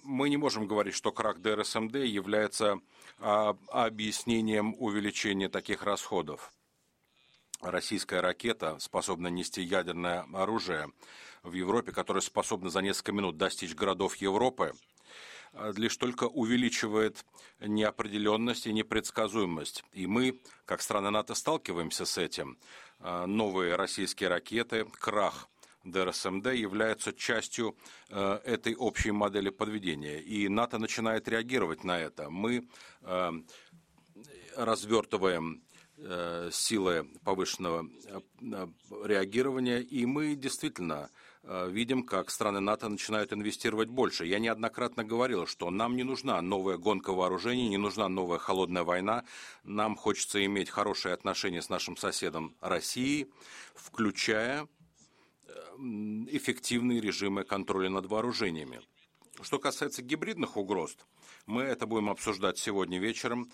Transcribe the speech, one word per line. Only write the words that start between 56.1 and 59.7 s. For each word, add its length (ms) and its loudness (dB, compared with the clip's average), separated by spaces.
эффективные 680 0
режимы 440 0
контроля 460 0
над 160 -2
вооружениями. 760 -2
Что 160 -2
касается 440 -4